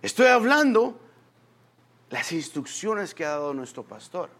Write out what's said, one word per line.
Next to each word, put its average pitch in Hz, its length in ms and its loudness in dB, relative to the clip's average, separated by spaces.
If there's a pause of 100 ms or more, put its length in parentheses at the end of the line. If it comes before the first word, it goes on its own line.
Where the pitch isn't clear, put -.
Estoy 240 240 4
hablando 254 720 4 (1080)
las - 220 -6
instrucciones 170 800 -6
que 165 100 -6
ha 151 60 -4
dado 147 240 -4
nuestro 127 300 -10
pastor. - 560 -12